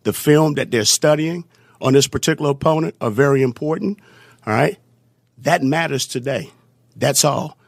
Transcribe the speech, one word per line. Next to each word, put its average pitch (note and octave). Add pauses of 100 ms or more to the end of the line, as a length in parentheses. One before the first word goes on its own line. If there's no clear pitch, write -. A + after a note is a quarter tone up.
The G#2
film D3+
that C3
they're A2+
studying D#3 (340)
on C3
this C#3
particular D3
opponent D#3
are A#2
very C3+
important. D3+ (480)
All G#2+
right? C3 (600)
That C#3+
matters C#3
today. B2 (460)
That's C3+
all. D3 (100)